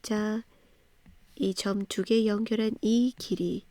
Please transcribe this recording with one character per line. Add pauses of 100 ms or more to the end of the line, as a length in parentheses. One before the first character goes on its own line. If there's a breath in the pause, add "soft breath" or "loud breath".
자, (920 soft breath)
이
점
두
개
연결한 (100)
이
길이